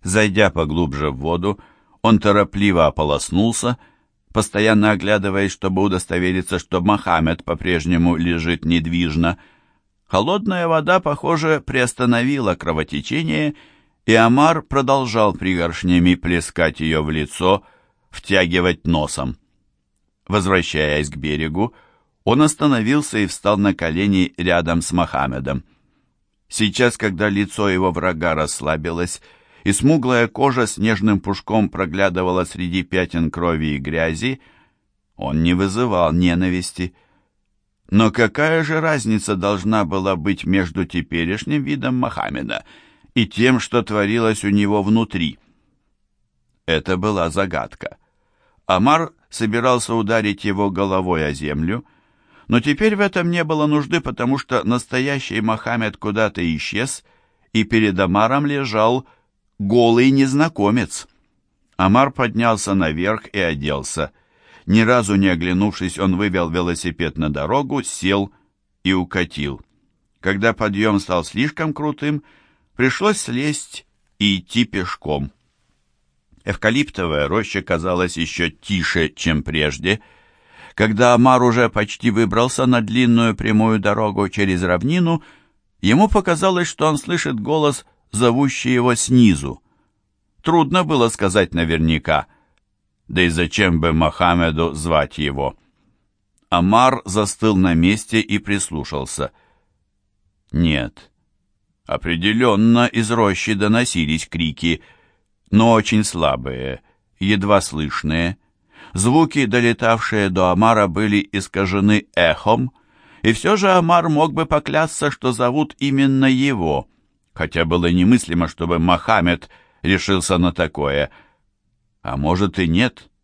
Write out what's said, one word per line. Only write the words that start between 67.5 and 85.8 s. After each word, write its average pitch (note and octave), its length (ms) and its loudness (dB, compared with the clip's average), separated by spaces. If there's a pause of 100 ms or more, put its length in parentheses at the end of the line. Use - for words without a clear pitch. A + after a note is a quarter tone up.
сел G2 480 -2 (520)
и F#2+ 100 2
укатил. F2 680 -4 (580)
Когда G2 340 0
подъём G#2 460 0
стал F2+ 240 -4
слишком D3+ 500 -4
крутым, D3 500 -6 (520)
пришлось F#3 420 0
слезть - 680 -6 (320)
и G2+ 200 2
идти A#2 280 0
пешком. D2+ 640 -6 (1120)
Эвкалиптовая F#2+ 840 -2
роща G2 340 -4
казалась F2+ 560 -2
ещё E2 320 -4
тише, E2+ 600 -2
чем D#2+ 340 -2
прежде. D2+ 580 -2 (720)
Когда A2 380 4
Омар B2 300 6
уже A#2+ 260 4
почти G#2+ 420 -2
выбрался A2+ 540 2
на B2 160 2
длинную A#2 540 2
прямую A2 440 2
дорогу G2+ 500 0
через F#2+ 340 0
равнину, D#3 600 0 (580)